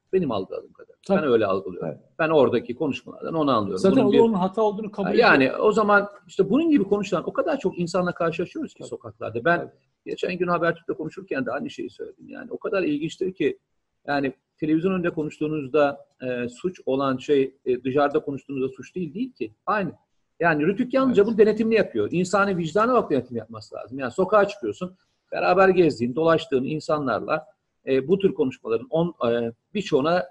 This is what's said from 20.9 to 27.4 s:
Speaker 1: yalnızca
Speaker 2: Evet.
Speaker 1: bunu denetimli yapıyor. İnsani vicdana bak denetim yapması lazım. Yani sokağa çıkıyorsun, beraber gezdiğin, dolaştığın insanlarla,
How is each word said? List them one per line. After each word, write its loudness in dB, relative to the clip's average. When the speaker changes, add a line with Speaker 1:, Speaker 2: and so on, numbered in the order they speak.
Speaker 1:
yalnızca 4
Speaker 2:
Evet. 2
Speaker 1:
bunu -2
denetimli 4
yapıyor. 0
İnsani 0
vicdana 0
bak 2
denetim -2
yapması -12
lazım. -12
Yani -6
sokağa 2
çıkıyorsun, -8
beraber 4
gezdiğin, 2
dolaştığın 2
insanlarla, -4